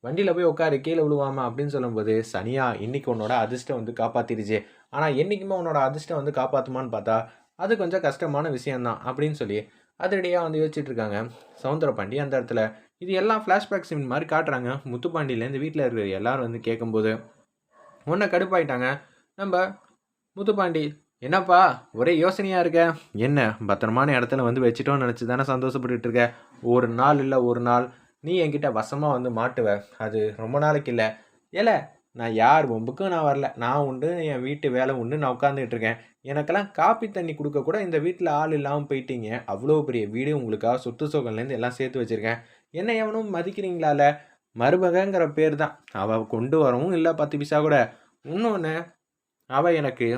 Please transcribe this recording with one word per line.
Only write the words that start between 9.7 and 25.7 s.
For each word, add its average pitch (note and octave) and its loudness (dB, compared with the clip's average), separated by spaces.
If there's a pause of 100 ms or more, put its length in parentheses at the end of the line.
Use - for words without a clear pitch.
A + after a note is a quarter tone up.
அதிரடியா F3+ 0
வந்து D#3 -2
யோசிச்சுட்டு D#3 -2
இருக்காங்க G#2+ -2 (440)
சவுந்தரபாண்டி C3 -2
அந்த C3+ -2
இடத்துல. A#2+ -2 (380)
இது F3+ -6
எல்லாம் G#3+ 0
ஃப்ளாஷ்பேக் G3 0
சீன் C#3+ -4
மாதிரி D#3 -2
காட்டுறாங்க. C#3 -2
முத்துப்பாண்டியிலேருந்து C3+ -4
வீட்ல D3+ -2
இருக்கிற A2+ 0
எல்லாரும் G#2+ -2
வந்து A#2 -6
கேட்கும்போது A2+ 0 (840)
உடனே F#3 0
கடுப்பாயிட்டாங்க. D#3+ 0 (340)
நம்ம F#3+ -2 (640)
முத்துப்பாண்டி, F#3+ 0 (340)
"என்னப்பா F3 4
ஒரே D#3 4
யோசனையா F#3+ 2
இருக்க? E3 4 (180)
என்ன A#2 2 (100)
பத்திரமான A#2+ 2
இடத்துல B2 0
வந்து A#2+ 2
வச்சிட்டோம்னு C3+ 2
நினைச்சு A#2+ -2
தானே B2+ 0
சந்தோஷப்பட்டுட்டு B2+ -2